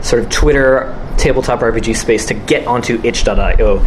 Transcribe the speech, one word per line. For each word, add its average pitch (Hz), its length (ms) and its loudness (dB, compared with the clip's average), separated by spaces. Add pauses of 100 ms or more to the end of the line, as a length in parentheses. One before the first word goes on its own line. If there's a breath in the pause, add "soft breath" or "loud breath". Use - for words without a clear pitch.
sort 120 200 0
of 117 80 -4
Twitter 135 640 2 (220)
tabletop 127 440 0
R 113 100 0
P 113 80 -2
G 110 140 -2
space 110 320 -2
to 113 80 -4
get 120 340 -2
onto 120 340 -2
itch - 220 -2
dot 101 160 2
I 90 200 2
O, 95 260 2